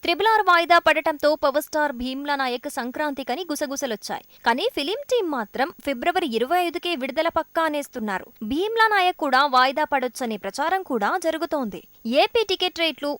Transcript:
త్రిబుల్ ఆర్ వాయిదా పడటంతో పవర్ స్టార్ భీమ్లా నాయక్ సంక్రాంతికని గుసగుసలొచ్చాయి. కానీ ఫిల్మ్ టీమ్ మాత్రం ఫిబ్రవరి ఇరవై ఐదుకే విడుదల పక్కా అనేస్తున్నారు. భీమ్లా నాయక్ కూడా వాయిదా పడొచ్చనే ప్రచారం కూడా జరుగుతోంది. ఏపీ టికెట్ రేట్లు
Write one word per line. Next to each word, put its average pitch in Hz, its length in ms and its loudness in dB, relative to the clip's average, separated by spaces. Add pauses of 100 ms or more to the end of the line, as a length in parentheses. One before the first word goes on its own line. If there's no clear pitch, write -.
త్రిబుల్ 349 260 0
ఆర్ 427 180 4
వాయిదా 339 380 6
పడటంతో 302 420 2 (160)
పవర్ 285 220 2
స్టార్ 302 340 0
భీమ్లా 269 400 -4
నాయక్ 247 260 -4 (120)
సంక్రాంతికని 269 720 -4
గుసగుసలొచ్చాయి. 269 760 -6 (220)
కానీ 247 180 2 (120)
ఫిల్మ్ 370 340 -4
టీమ్ 453 260 0
మాత్రం 240 320 -4 (180)
ఫిబ్రవరి 330 420 -2 (100)
ఇరవై 277 280 0
ఐదుకే 339 260 -6 (100)
విడుదల 277 340 -2
పక్కా 320 320 -2
అనేస్తున్నారు. 226 580 -6 (240)
భీమ్లా 440 440 2
నాయక్ 359 280 2
కూడా 269 180 4 (140)
వాయిదా 262 380 4
పడొచ్చనే 247 500 -2
ప్రచారం 349 480 -2
కూడా 220 200 0 (160)
జరుగుతోంది. 302 540 -2 (420)
ఏపీ 440 280 2
టికెట్ 359 320 -2
రేట్లు 294 380 -2